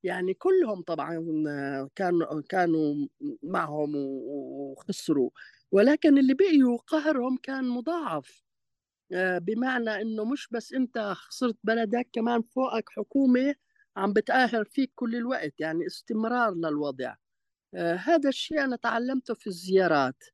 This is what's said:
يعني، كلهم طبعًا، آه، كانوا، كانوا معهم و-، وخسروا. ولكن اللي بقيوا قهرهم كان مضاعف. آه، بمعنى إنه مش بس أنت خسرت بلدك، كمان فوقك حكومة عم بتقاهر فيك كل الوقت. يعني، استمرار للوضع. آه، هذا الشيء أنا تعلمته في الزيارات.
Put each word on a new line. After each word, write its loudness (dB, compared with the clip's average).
يعني، -2
كلهم 2
طبعًا، -4
آه، -4
كانوا، 0
كانوا 2
معهم -2
و-، -8
وخسروا. -2
ولكن 6
اللي 6
بقيوا 4
قهرهم -2
كان -6
مضاعف. -6
آه، 0
بمعنى -2
إنه -4
مش -4
بس -8
أنت -2
خسرت -4
بلدك، 0
كمان 0
فوقك -4
حكومة 2
عم 0
بتقاهر 2
فيك -2
كل -4
الوقت. -4
يعني، -4
استمرار -2
للوضع. -4
آه، -2
هذا 2
الشيء -2
أنا -2
تعلمته -4
في -10
الزيارات. 2